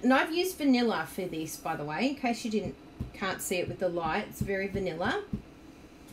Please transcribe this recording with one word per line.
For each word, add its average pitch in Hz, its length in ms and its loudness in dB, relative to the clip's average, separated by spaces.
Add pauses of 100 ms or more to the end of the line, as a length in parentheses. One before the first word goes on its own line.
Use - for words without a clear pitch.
And 254 100 8
I've 320 200 4
used 370 240 0
vanilla 240 560 4
for 190 120 -2
this, 160 320 -4
by 160 180 -4
the 151 80 -4
way, 156 240 0
in 285 80 0
case 240 300 -2
you 220 60 -4
didn't, 190 240 0 (380)
can't 185 280 -4
see - 160 0
it 175 100 0
with 131 120 -6
the 180 100 2
light. 170 400 0
It's - 100 -8
very 196 280 0
vanilla. 196 560 0 (880)